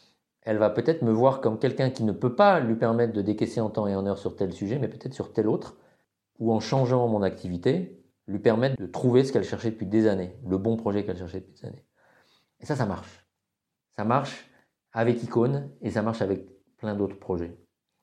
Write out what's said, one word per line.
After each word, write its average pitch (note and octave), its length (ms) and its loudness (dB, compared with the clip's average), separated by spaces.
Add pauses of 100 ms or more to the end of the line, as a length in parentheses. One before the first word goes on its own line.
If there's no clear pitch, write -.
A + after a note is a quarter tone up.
(420)
elle A2 160 -2
va G#2+ 120 4
peut-être B2 320 0
me A2+ 100 2
voir C3 300 4
comme A2 180 0
quelqu'un C3 300 0
qui A#2+ 140 -4
ne G#2+ 80 2
peut A#2+ 240 -2
pas G3+ 240 6
lui A2+ 160 0
permettre A#2 380 2
de G#2 80 -2
décaisser G#2+ 400 -2
en G#2+ 80 -2
temps G#2 180 -2
et G2 80 -2
en G2 100 -2
heure G2 140 -2
sur F#2 160 -6
tel F#2 180 -4
sujet, G#2 260 -4
mais A2+ 80 -2
peut-être - 260 -10
sur - 200 -8
tel G#2+ 140 2
autre, A2 300 -2 (640)
ou A2+ 140 2
en A2 60 2
changeant B2 480 2
mon G#2 160 0
activité, F#2+ 760 -2 (280)
lui G2 120 -4
permettre A#2+ 400 2
de F#2+ 60 -8
trouver B2+ 380 4
ce C3+ 100 -2
qu'elle G#2 100 2
cherchait A2 280 -4
depuis A2 160 -8
des A2 200 4
années, F#2 300 -2 (100)
le F#2+ 100 0
bon A2+ 200 0
projet G#2 260 -2
qu'elle F#2+ 140 -6
cherchait F#2 220 -10
depuis - 200 -20
des - 80 -14
années. - 180 -18 (720)
Et - 60 -20
ça, D3+ 100 -2
ça B2 100 0
marche. - 420 -8 (640)
Ça G#2 160 -6
marche C#3 440 -2 (440)
avec A#2+ 300 2
Icône C#3 460 0 (120)
et G#2+ 80 -4
ça G#2 120 -2
marche A2 200 -2
avec G2 260 -2 (300)
plein G#2+ 180 -6
d'autres G2 240 -4
projets. F2 380 -6 (460)